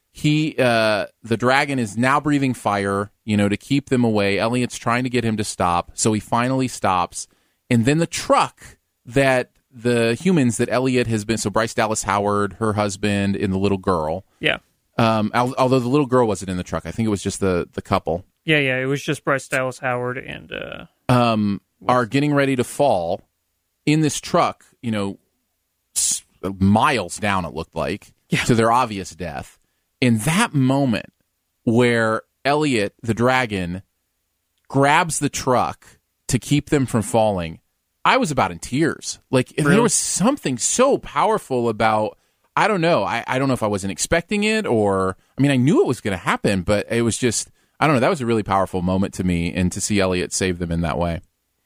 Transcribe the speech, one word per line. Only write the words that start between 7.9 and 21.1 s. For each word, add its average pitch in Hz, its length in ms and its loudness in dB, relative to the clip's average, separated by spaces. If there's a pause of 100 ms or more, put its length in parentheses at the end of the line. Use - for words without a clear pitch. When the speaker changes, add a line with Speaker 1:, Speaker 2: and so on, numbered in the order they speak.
Speaker 1:
the 165 80 0
truck - 720 -2 (260)
that 131 460 0 (220)
the 120 420 0
humans 147 440 2
that 120 120 0
Elliot 123 380 0
has 107 160 -2
been, 110 140 -2
so 104 120 -4
Bryce 110 240 -2
Dallas 110 300 -2
Howard, 101 560 0
her 107 140 0
husband, 101 600 0
and 95 180 -2
the 95 60 0
little 98 200 0
girl. 80 460 -2 (140)
Speaker 2:
Yeah. 156 200 -2 (400)
Speaker 1:
Um, 110 360 2
al-, 123 240 0
although 131 220 4
the 120 80 -2
little 139 180 2
girl 123 220 4
wasn't 95 240 -4
in 90 60 -4
the 90 40 -4
truck. - 240 -6
I 85 60 -8
think 113 140 -2
it 107 40 2
was 98 120 0
just - 180 -4
the, 92 320 0
the - 100 -8
couple. 90 420 -2 (200)
Speaker 2:
Yeah, 156 160 2
yeah, 131 180 -2
it 131 60 -4
was 139 180 -4
just - 220 -6
Bryce 135 240 -2
Dallas 131 320 -4
Howard 123 380 -4
and, - 340 -14
uh, - 320 -10 (240)
Speaker 1:
Um, 113 520 2 (200)